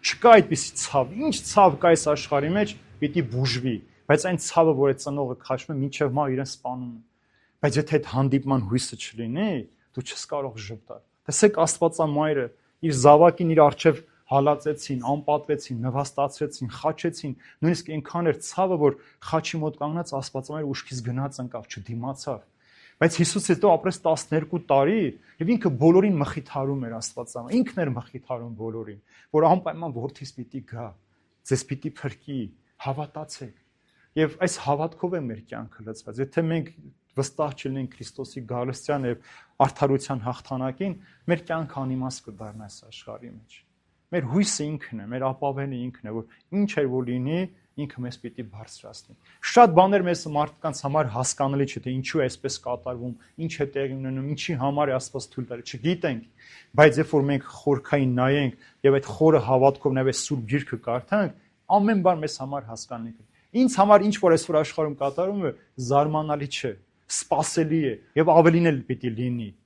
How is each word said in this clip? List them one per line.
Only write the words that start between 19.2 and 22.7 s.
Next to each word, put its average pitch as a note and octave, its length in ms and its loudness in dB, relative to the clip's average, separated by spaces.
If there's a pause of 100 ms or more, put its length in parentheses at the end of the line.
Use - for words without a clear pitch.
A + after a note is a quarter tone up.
մոտ D3+ 200 -6
կանգնած E3 340 -6
Աստվածամայրը C#3 560 -8
ուշքից C3+ 300 -10
գնաց C3 400 -6
ընկավ, A#2+ 260 -10
չդիմացավ։ A#2 720 -10 (600)